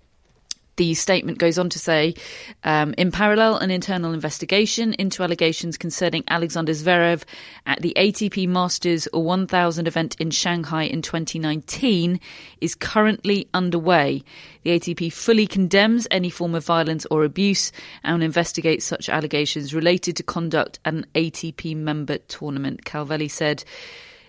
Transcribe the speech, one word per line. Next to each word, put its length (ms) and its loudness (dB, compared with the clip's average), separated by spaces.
The 180 2
statement 460 0
goes 200 4
on 120 0
to 80 -6
say, 340 2
um, 340 2
"In 140 2
parallel, 460 4
an 120 -2
internal 440 -2
investigation 800 0
into 300 -2
allegations 540 0
concerning 520 -2
Alexander 420 0
Zverev 520 4
at 160 -2
the 160 0
A 160 4
T 160 -2
P 180 -2
Masters 640 0
one 340 2
thousand 440 2
event 300 -2
in 120 -2
Shanghai 520 -2
in 180 -4
twenty 360 -6
nineteen 840 0
is 140 -2
currently 800 0
underway. 720 2
The 80 2
A 80 4
T 160 -4
P 140 -2
fully 380 4
condemns 640 4
any 180 0
form 260 -4
of 100 -2
violence 460 0
or 140 4
abuse 480 2
and 220 0
investigates 640 0
such 240 -6
allegations 640 -2
related 420 2
to 80 -8
conduct 640 -2
at 80 -2
an 200 -6
A 160 2
T 220 -8
P 240 -8
member 440 -4
tournament," 640 -8
Calvelli 440 -4
said. 360 -2